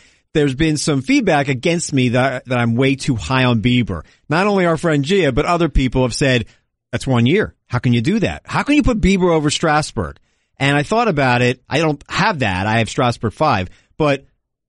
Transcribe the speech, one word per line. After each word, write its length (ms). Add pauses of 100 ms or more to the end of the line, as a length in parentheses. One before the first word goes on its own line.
(340)
there's 200
been 220
some 240
feedback 480
against 440
me 180
that, 360
that 120
I'm 180
way 200
too 200
high 280
on 180
Bieber. 420 (240)
Not 180
only 200
our 100
friend 280
Gia, 280
but 140
other 220
people 340
have 120
said, 320 (460)
"That's 140
one 200
year. 280 (120)
How 140
can 120
you 100
do 180
that? 240
How 180
can 140
you 80
put 160
Bieber 340
over 160
Strasburg?" 680 (420)
And 160
I 80
thought 240
about 340
it. 260
I 100
don't 300
have 320
that. 280
I 100
have 100
Strasburg 440
five. 360 (280)
But 300 (420)